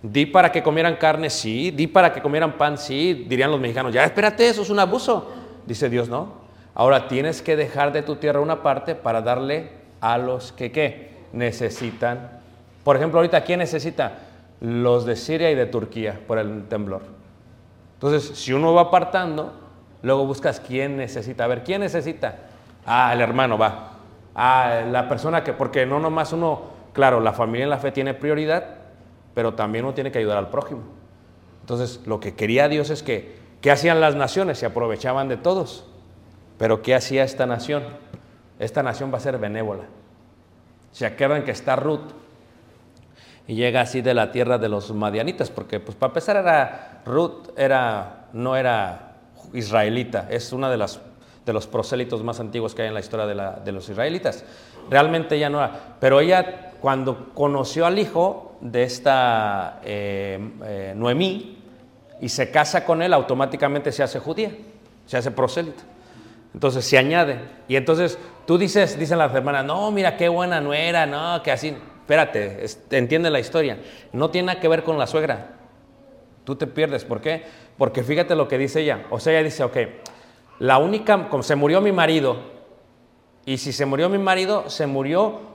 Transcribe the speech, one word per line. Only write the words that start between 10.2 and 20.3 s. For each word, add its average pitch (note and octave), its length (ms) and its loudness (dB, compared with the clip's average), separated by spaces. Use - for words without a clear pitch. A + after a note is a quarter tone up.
que, A#2+ 200 -8
¿qué? D3 380 -2
Necesitan". A#2+ 1080 -4
Por C#3 120 6
ejemplo, D#3 220 2
ahorita, E3 260 4
¿quién F3 160 0
necesita? D#3+ 580 -4
Los A#2+ 460 2
de A#2 100 0
Siria D#3+ 340 0
y D3+ 40 2
de B2+ 120 2
Turquía G#2+ 600 -6
por A2 120 -2
el G#2 300 -6
temblor. G2+ 340 -6
Entonces, D3 440 -2
si B2+ 140 -4
uno D#3+ 220 4
va F3 80 10
apartando, F3 680 0
luego C3+ 240 2
buscas C3+ 340 -2